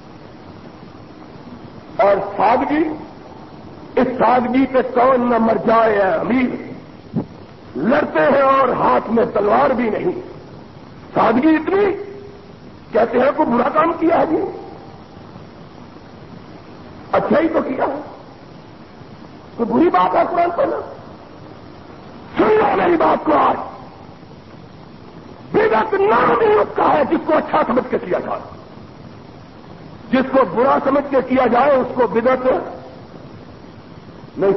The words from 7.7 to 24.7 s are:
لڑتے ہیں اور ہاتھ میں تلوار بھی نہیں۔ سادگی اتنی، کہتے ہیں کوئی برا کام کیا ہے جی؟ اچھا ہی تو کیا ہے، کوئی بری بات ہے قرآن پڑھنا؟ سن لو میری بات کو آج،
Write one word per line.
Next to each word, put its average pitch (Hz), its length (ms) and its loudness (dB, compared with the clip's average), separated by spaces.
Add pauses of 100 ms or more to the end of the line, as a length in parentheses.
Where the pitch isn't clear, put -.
لڑتے 233 440 0
ہیں 277 220 4
اور 269 280 4
ہاتھ - 420 0
میں 220 220 2
تلوار 220 360 2
بھی 240 200 0
نہیں۔ 180 220 -2 (1000)
سادگی 233 340 4
اتنی، 359 380 4 (1040)
کہتے 233 280 2
ہیں 269 160 4
کوئی 294 140 0
برا 247 200 2
کام 311 240 2
کیا 330 260 2
ہے 277 60 2
جی؟ 330 120 0 (2750)
اچھا 208 280 2
ہی 330 80 4
تو - 140 0
کیا 247 240 -2
ہے، 285 160 -4 (1600)
کوئی 226 160 -2
بری 320 160 6
بات 359 260 2
ہے 339 160 4
قرآن 349 260 2
پڑھنا؟ - 200 0 (1600)
سن 359 60 4
لو 427 220 4 (120)
میری 349 200 2
بات 320 280 2
کو 311 80 2
آج، - 240 2 (1900)